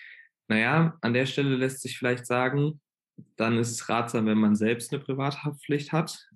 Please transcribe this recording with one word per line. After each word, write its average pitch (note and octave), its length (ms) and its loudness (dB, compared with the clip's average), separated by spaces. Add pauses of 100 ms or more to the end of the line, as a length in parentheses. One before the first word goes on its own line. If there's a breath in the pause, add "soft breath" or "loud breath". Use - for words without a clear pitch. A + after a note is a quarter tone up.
(480 loud breath)
naja, C3+ 520 2
an A#2 140 0
der C3 120 4
Stelle C#3 300 0
lässt C3 240 -2
sich - 180 -10
vielleicht B2 280 -2
sagen, C#3+ 540 0 (560)
dann A2+ 220 2
ist A#2 120 0
es - 180 -10
ratsam, A#2 380 0
wenn G#2+ 120 4
man G#2+ 180 4
selbst A2+ 360 0
eine C#3+ 100 -4
Privathaftpflicht C#3+ 920 -4
hat D#3+ 440 -4